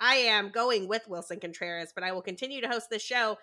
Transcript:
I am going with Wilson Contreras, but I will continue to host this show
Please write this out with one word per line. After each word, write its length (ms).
I 140
am 340
going 380
with 200
Wilson 320
Contreras, 540
but 100
I 80
will 120
continue 380
to 60
host 220
this 140
show 400